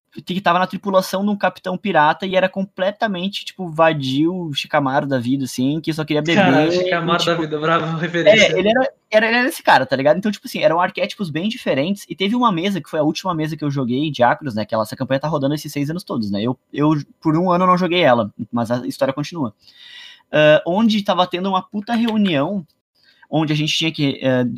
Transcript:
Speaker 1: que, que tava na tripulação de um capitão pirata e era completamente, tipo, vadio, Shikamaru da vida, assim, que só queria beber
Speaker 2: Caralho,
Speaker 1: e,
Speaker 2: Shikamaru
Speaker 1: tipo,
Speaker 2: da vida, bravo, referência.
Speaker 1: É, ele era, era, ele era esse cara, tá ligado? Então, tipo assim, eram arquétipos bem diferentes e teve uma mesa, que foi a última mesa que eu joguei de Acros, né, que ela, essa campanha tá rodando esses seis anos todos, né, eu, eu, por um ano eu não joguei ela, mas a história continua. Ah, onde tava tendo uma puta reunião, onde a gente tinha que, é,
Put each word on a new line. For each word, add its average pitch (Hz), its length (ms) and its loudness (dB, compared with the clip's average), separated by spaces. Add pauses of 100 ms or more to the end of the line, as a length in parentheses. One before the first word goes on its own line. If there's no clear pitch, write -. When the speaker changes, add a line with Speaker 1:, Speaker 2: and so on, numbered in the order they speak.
(120)
Speaker 1:
que, - 220 -10
que 180 60 -4
tava 175 180 2
na 185 80 2
tripulação 190 580 -2
de 208 60 0
um 208 60 0
capitão 185 420 -4
pirata 160 480 2
e 190 80 -4
era 185 140 4
completamente, 202 960 -4
tipo, - 240 -10
vadio, 160 840 0
Shikamaru 143 540 0
da 135 140 0
vida, 131 240 -2
assim, 135 360 -2
que 160 120 -4
só 156 120 -4
queria 151 160 0
beber 160 140 0
Speaker 2:
Caralho, 156 380 4
Speaker 1:
e, 175 60 0
Speaker 2:
Shikamaru 170 420 0
Speaker 1:
tipo, 170 100 0
Speaker 2:
da 170 60 0
vida, 151 240 -4
bravo, 165 360 0
referência. 175 500 4
Speaker 1:
É, 160 120 0
ele 190 100 2
era, 254 240 0 (160)
era, 220 200 4
ele 233 80 0
era 247 120 2
esse - 140 -6
cara, 135 240 4
tá - 80 -2
ligado? 139 220 4
Então, 202 160 -2
tipo - 160 -12
assim, 214 140 -8
eram 160 180 4
arquétipos 185 500 -4
bem 165 180 -4
diferentes 196 600 -2
e 160 80 -10
teve 202 180 -2
uma 247 160 2
mesa, 180 300 -2
que - 100 -12
foi 165 80 -2
a 151 60 2
última 160 280 -2
mesa 156 240 -4
que 151 60 -10
eu 147 80 -2
joguei 135 400 -2
de 127 140 0
Acros, 127 320 0
né, 107 80 -2
que 110 100 -6
ela, 110 80 0
essa 110 140 -8
campanha 131 240 -2
tá 151 80 -4
rodando 147 260 -2
esses 147 180 -8
seis 143 160 -4
anos 165 140 -8
todos, 110 260 -4
né, 101 140 -4
eu, 127 160 -2 (140)
eu, 147 180 2 (300)
por 156 160 0
um 180 120 0
ano 180 140 2
eu 185 60 4
não 180 100 4
joguei 180 220 0
ela, 120 340 4 (160)
mas 117 220 -2
a 123 160 -2
história 135 260 -2
continua. 147 400 -6 (800)
Ah, 151 340 6
onde 208 380 0
tava 180 200 0
tendo 180 240 -4
uma 185 140 0
puta 208 320 -8
reunião, 202 720 0 (680)
onde 156 200 0
a 151 40 2
gente 151 160 -2
tinha 160 200 -2
que, 143 280 -2
é, 127 240 2 (140)